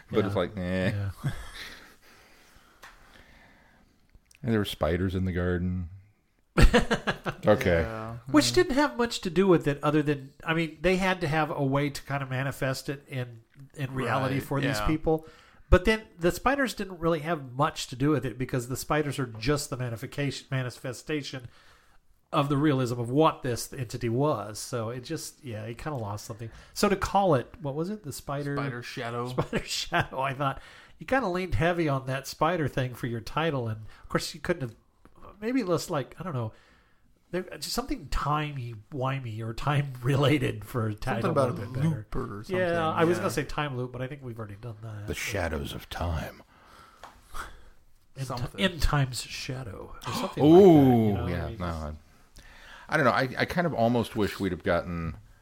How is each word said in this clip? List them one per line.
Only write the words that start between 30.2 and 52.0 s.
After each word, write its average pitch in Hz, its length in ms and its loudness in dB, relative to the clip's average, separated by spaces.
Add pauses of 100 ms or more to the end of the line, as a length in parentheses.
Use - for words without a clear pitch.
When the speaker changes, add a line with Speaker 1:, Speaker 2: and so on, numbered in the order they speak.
Speaker 2:
I 135 120 -2
thought 135 280 -2 (380)
you 160 80 -14
kinda 254 200 2
leaned 180 280 -2
heavy 165 340 2
on 131 160 -2
that 131 220 -4
spider 160 400 0
thing 127 260 -2
for - 140 -6
your 117 140 -4
title, 139 460 -2
and 110 120 -4 (240)
of - 60 -16
course - 260 -2
you 160 40 -14
couldn't 170 220 -2
have, 120 140 -8 (680)
maybe 240 220 0
less, 170 260 0
like, 147 300 -4
I 165 40 -10
don't 175 120 -6
know, 113 180 -4 (800)
there, 180 120 -2 (160)
just 151 140 -8
something 208 360 -4
timey-wimey 131 1300 -4
or 113 120 -6
time-related 131 1120 2
for 110 220 -2
a 107 60 -2
title - 300 -4
Speaker 3:
Something 180 80 2
about 135 200 2
Speaker 2:
would - 80 -6
Speaker 3:
a - 40 -8
Speaker 2:
have 113 100 -10
been 131 100 -2
better. 160 120 2
Speaker 3:
loop - 200 -8
or - 280 -6
something, 185 140 -4
Speaker 2:
Yeah, 170 320 0
I 170 160 2
was 170 120 4
Speaker 3:
yeah. 185 60 -4
Speaker 2:
gonna 190 100 0
say 151 100 -2
time 143 340 -4
loop, 123 160 -6
but 123 80 -6
I 127 60 -6
think 139 160 -12
we've 117 160 -10
already 101 220 -10
done 117 220 -10
that. 107 240 -12
Speaker 1:
The - 80 -4
shadows 80 580 -4
of - 160 -12
time. - 540 -4 (1700)
Speaker 2:
In 135 60 -8
ti-, 131 40 -6
Speaker 3:
Something. 123 340 -6
Speaker 2:
in 180 200 0
time's 131 420 2
shadow - 760 -10 (100)
or - 80 -6
something - 300 -2
Speaker 1:
Ooh, 147 40 8
Speaker 2:
like 170 380 12
that, 123 120 8
you 110 160 4
know? 87 140 -2
Speaker 1:
yeah. 85 180 -2
Speaker 2:
I 78 40 -6
mean, 113 100 -10
Speaker 1:
No, 87 60 -4
I, 80 260 -6 (960)